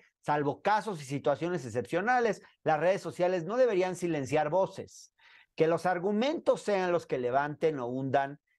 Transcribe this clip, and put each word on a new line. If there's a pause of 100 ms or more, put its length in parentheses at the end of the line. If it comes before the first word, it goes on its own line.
(200)
salvo
casos
y
situaciones
excepcionales, (220)
las
redes
sociales
no
deberían
silenciar
voces, (420)
que
los
argumentos
sean
los
que
levanten
o
hundan (180)